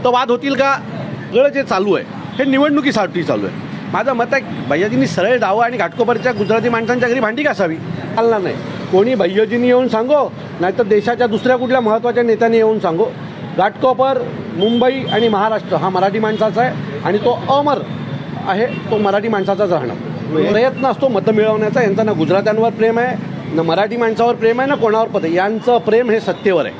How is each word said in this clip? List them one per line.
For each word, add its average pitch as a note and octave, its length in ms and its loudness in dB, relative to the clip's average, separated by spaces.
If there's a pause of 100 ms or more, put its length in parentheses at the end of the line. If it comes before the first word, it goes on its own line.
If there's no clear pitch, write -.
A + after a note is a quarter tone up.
तर B3+ 60 4
वाद A#3+ 220 2
होतील C#4 220 0
का? C4+ 240 2 (540)
सगळं C4 180 4
जे C#4 140 -2
चालू G3 300 0
आहे, C3 120 0 (300)
हे C4+ 160 0
निवडणुकीसाठी C4 720 2
चालू A2+ 220 -2
आहे. F2+ 100 -6 (380)
माझं A#3+ 200 0
मत A#3 180 0
आहे, C#4 100 0 (280)
भैयाजींनी G#3+ 380 2
सरळ A3 300 2
जावं G#3+ 260 2
आणि A#3+ 140 -2
घाटकोपरच्या G#3+ 540 0
गुजराती A3 380 0
माणसांच्या A#3 400 0
घरी B3 100 2
भांडी A#3 240 -2
घासावी. G3 320 0 (400)
चालणार A3+ 260 2
नाही. D#3 140 -4 (360)
कोणी G#3+ 240 4
भैयाजींनी G#3 520 2
येऊन B3 200 4
सांगो, A#3 460 2 (260)
नाहीतर G3 240 0
देशाच्या G#3+ 440 2
दुसऱ्या A3+ 280 2
कुठल्या B3 260 0
महत्त्वाच्या A#3 420 0
नेत्याने A3+ 340 2
येऊन A3 220 2
सांगो, F3 260 0 (520)
घाटकोपर, B3+ 600 2 (340)
मुंबई A#3+ 580 2
आणि A3 180 2
महाराष्ट्र G#3 460 0
हा D#3+ 140 0
मराठी F#3+ 300 0
माणसाचा A3 420 0
आहे - 440 -4
आणि F#3 120 0
तो A#3+ 220 0 (100)
अमर C#4 300 2 (680)
आहे, G3+ 180 0
तो - 320 -4
मराठी G#3 300 0
माणसाचाच G3 440 0
राहणार. B2 260 -2 (540)
प्रयत्न B3+ 340 0
असतो C4 220 0
मतं A3 260 0
मिळवण्याचा, G#3+ 480 2
यांचा G#3+ 220 2
ना G#3+ 80 0
गुजरात्यांवर G3+ 580 2
प्रेम A3+ 300 0
आहे, B3 180 -2 (380)
ना D#3+ 60 0
मराठी F#3+ 360 0
माणसावर A#3 380 2
प्रेम A3+ 240 2
आहे, C4+ 100 0
ना D4 60 2
कोणावर A3 320 2
पत G#3+ 160 -2
आहे. D#3+ 100 0
यांचं G#3+ 440 2
प्रेम A3+ 320 2
हे A3 100 2
सत्तेवर F3 460 0
आहे. F2+ 140 -6